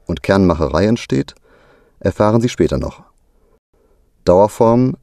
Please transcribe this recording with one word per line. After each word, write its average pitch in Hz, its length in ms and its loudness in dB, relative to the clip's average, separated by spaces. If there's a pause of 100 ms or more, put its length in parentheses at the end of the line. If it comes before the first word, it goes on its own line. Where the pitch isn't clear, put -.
und - 180 -8
Kernmacherei 85 640 0
entsteht, 110 500 -4 (640)
erfahren 107 420 0
Sie 120 80 -2
später - 280 -2
noch. - 260 -10 (1200)
Dauerformen 117 800 2